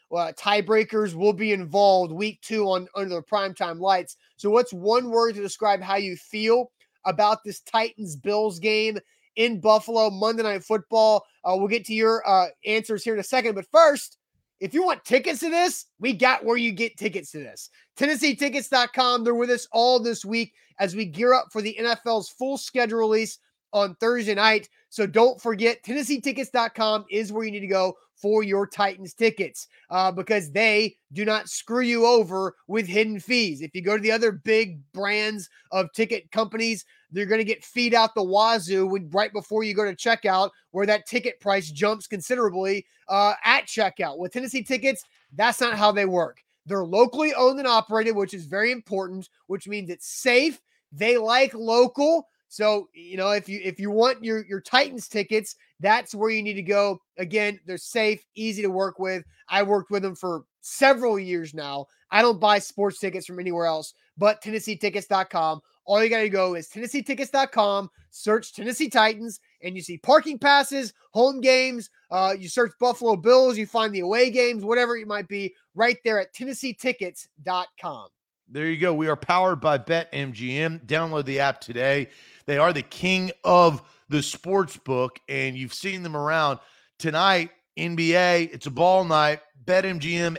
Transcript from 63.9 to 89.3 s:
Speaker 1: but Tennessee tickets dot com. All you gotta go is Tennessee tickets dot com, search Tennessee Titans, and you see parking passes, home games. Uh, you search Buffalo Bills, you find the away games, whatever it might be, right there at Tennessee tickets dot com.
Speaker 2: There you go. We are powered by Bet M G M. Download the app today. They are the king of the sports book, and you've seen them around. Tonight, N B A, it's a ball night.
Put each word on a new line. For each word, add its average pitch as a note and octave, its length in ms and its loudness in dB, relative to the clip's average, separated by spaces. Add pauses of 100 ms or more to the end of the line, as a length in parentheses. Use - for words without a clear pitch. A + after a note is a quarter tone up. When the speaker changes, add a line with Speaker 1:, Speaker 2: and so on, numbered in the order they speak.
Speaker 1:
but G#3 240 2
Tennessee G#3+ 340 -6
tickets G3 320 -4
dot F#3+ 220 0
com. D#3+ 320 -2 (240)
All G#3 180 4
you A3+ 60 2
gotta A3 200 0
go F#3 260 0
is E3 120 -12
Tennessee A#3+ 340 -8
tickets C4+ 300 -6
dot C4+ 200 0
com, G3+ 380 0 (200)
search - 440 -4
Tennessee A#3 360 -6
Titans, A3 500 0 (220)
and F#3 140 -12
you F#3 60 -12
see E3+ 160 -12
parking D4+ 420 2
passes, C#4 540 2 (180)
home C4 280 2
games. C4 500 2 (200)
Uh, F#3+ 280 0
you F#3 120 -14
search A#3+ 300 -2
Buffalo A#3+ 360 0
Bills, B3 420 4
you G#3+ 80 -4
find A3 280 -2
the F#3+ 80 -4
away A3+ 280 2
games, A#3+ 340 0
whatever A#3 340 0
it G#3+ 100 -12
might G#3 200 -8
be, G3 260 -8 (220)
right A#3 280 2
there A3 160 0
at F#3+ 140 -6
Tennessee B3+ 400 -10
tickets A#3+ 540 -8 (160)
dot F3+ 240 -4 (120)
com. B2+ 280 -12 (420)
Speaker 2:
There D3 180 -6
you E3 100 -4
go. E3+ 160 0
We D#3 160 -2
are D3 60 0
powered F3+ 460 0
by D3 160 2
Bet E3 340 -2
M C#3 220 -8
G B2 240 -8
M. D#3+ 280 -4
Download D#3 400 -2
the C3+ 140 -4
app C#3 220 0
today. C3 480 -2 (360)
They C#3 120 -2
are E3 160 4
the C#3 100 -4
king F#3 480 -2 (120)
of F3 380 6 (280)
the C#3+ 140 0
sports F#3 540 -4
book, B2+ 500 -4
and C3+ 300 -6
you've C3 160 -10
seen F#3 280 -8
them D#3+ 140 -10
around. D3 440 0 (380)
Tonight, E3+ 540 0 (240)
N E3+ 200 -6
B E3 200 2
A, F3 280 4
it's D3 220 -10
a C#3+ 60 -8
ball F3+ 320 4
night. D3+ 380 2 (240)